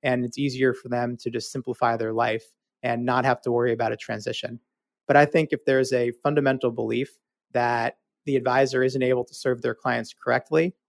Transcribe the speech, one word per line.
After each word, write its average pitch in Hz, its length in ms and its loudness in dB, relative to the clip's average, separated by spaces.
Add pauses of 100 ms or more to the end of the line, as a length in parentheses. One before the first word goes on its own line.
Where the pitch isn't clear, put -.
And 127 200 0
it's 120 140 -6
easier 131 360 0
for 127 140 -14
them 120 300 -2
to - 120 -8
just 113 220 -6
simplify 120 460 -2
their 110 160 -4
life 113 320 -2 (360)
and 120 220 -4
not 123 220 0
have 127 160 0
to 123 100 -2
worry 120 220 2
about 113 180 -2
a 110 60 -6
transition. 117 640 -8 (440)
But 143 120 4
I 147 80 8
think 151 260 2
if - 140 -4
there's 131 260 2
a 123 200 0 (120)
fundamental 139 480 0
belief 113 480 -4 (320)
that 120 460 0 (280)
the 139 100 0
advisor 127 480 2
isn't 131 180 0
able 127 240 2
to - 80 -18
serve 123 300 -2
their 120 100 -2
clients 120 400 -4
correctly, 156 640 0 (140)